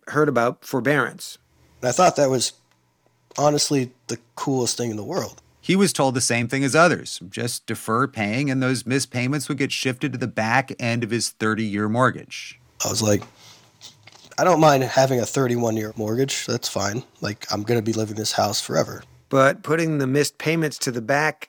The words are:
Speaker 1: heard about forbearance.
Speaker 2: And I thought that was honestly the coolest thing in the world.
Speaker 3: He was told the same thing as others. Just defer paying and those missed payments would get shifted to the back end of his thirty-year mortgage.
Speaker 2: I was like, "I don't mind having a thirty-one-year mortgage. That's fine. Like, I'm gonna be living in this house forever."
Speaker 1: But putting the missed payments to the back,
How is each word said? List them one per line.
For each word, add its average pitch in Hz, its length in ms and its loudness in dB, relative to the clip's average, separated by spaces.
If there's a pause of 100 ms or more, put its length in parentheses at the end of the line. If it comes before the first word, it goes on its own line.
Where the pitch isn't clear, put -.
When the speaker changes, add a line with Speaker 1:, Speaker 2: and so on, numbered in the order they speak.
Speaker 1:
heard 147 200 2
about 120 360 0
forbearance. 135 760 -2 (420)
Speaker 2:
And 123 80 -2
I 120 40 2
thought 175 240 4
that 139 140 4
was 127 220 0 (840)
honestly 147 540 2 (160)
the 117 100 -6 (160)
coolest 131 420 0
thing 120 140 -4
in 104 60 -4
the 104 80 -8
world. 143 380 -6 (220)
Speaker 3:
He 175 120 2
was 196 160 4
told 135 220 2
the 127 60 -2
same 120 280 0
thing 135 160 -2
as 131 100 0
others. 156 540 2
Just 117 380 -8
defer 113 420 -2
paying 117 420 -2
and 131 100 0
those 127 240 0
missed 131 280 -2
payments 127 360 -2
would 143 100 -4
get 131 120 -2
shifted 131 400 -4
to 127 80 -6
the 123 80 -4
back 117 540 0
end 117 240 -2
of 101 60 -2
his 113 200 -2
thirty-year 107 580 -2
mortgage. - 680 -2 (260)
Speaker 2:
I - 60 0
was 107 100 -2
like, 104 220 2 (1120)
"I 135 60 0
don't 170 160 4
mind 147 240 6
having 131 380 2
a 113 40 0
thirty-one-year 117 680 0
mortgage. 113 520 -2
That's 117 220 -4
fine. 101 360 -4 (160)
Like, - 320 -8
I'm 101 100 -2
gonna 117 180 0
be 110 120 -2
living 107 240 -4
in 110 40 -6
this 107 120 -4
house 104 280 0
forever." - 440 -4 (240)
Speaker 1:
But 135 340 4
putting 160 360 0
the 135 100 0
missed 139 300 0
payments 156 400 -2
to - 120 -4
the 117 100 -4
back, 143 480 -2